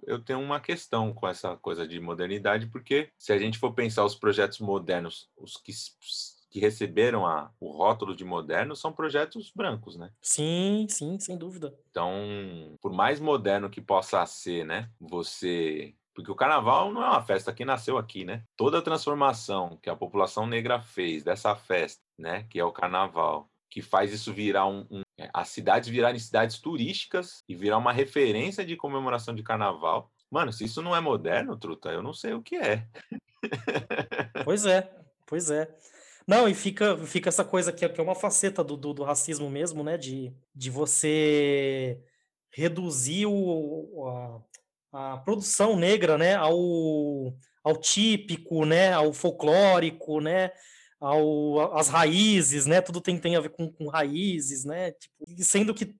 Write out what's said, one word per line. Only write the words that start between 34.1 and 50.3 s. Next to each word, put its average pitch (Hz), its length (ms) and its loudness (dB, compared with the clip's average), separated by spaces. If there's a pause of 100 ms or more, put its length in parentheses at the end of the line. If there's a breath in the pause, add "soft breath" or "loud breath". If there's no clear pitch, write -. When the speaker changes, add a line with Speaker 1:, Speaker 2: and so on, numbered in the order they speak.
Speaker 2:
Pois 208 220 0
é, 190 240 4 (360)
pois 165 220 -4
é. 156 240 -2 (540 soft breath)
Não, 226 220 8
e 190 60 4
fica, 202 420 2 (100)
fica 175 220 -2
essa 175 160 4
coisa 175 280 0
que 175 120 -2
é, 165 40 4
que 165 120 -4
é 160 40 0
uma 180 100 0
faceta 196 480 0
do, 143 140 -6
do, 143 160 -6
do 143 100 -8
racismo 143 480 -2
mesmo, 151 320 -4
né? 160 140 -2
De, 131 360 -8 (220)
de 131 160 -8
você 143 1300 2 (520 soft breath)
reduzir 160 720 -2
o, 160 800 -2 (840)
a, 135 220 -8
a - 40 -6
produção 202 580 2
negra, 175 400 4
né? 175 200 6
Ao, 156 1000 2 (300 soft breath)
ao 156 120 4
típico, 170 880 0
né? 180 280 6
Ao 151 200 4
folclórico, 165 1080 4
né? 180 320 2 (480 loud breath)